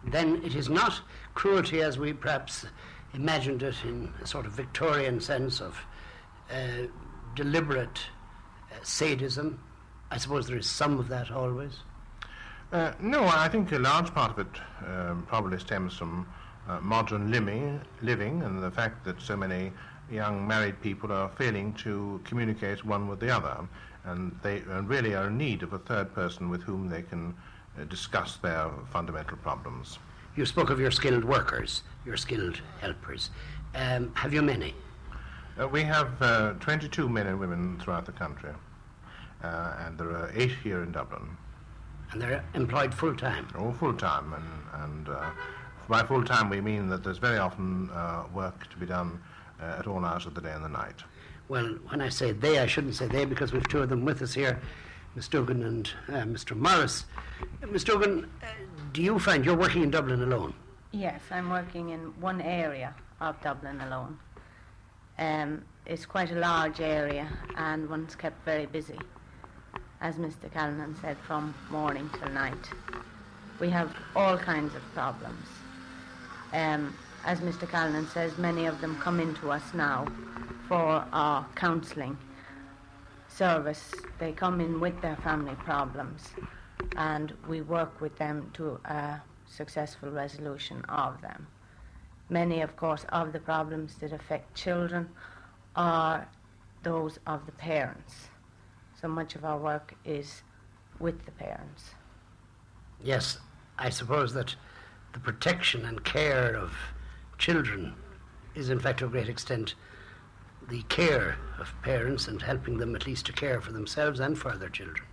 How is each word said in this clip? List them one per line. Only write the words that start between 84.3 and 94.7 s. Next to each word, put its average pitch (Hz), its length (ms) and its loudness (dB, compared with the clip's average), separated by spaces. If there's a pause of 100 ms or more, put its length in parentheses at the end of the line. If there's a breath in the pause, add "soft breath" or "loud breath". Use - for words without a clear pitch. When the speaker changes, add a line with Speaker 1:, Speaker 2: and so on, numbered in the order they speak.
Speaker 3:
come 180 280 2
in 165 180 2
with 175 220 0
their 156 160 -2
family 151 380 0
problems, 139 760 -4 (680 loud breath)
and 156 360 0 (160)
we 160 140 -2
work 160 380 0
with 151 160 -4
them 151 380 -2
to 151 300 -4
a 147 380 -4 (240)
successful 147 640 -6
resolution 143 800 -6
of 131 340 -2
them. - 240 -12 (840 loud breath)
Many, 170 320 2
of 156 160 -2
course, 156 340 0
of 160 220 0
the 156 80 -6
problems 156 560 -2
that 151 160 -6
affect - 420 -6
children 175 540 0 (640 loud breath)